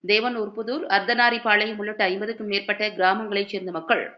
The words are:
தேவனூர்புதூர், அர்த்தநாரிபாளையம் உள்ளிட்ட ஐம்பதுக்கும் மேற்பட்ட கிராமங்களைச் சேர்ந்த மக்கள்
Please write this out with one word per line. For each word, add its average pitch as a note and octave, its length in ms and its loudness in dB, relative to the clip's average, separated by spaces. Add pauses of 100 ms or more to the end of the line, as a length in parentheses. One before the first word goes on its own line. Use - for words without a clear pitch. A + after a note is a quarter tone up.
தேவனூர்புதூர், A3 840 -2
அர்த்தநாரிபாளையம் A3 920 2
உள்ளிட்ட G#3+ 240 -2
ஐம்பதுக்கும் G#3 480 -4
மேற்பட்ட G3+ 360 -2
கிராமங்களைச் G3+ 640 0
சேர்ந்த F#3 240 -6
மக்கள் E3 260 2 (140)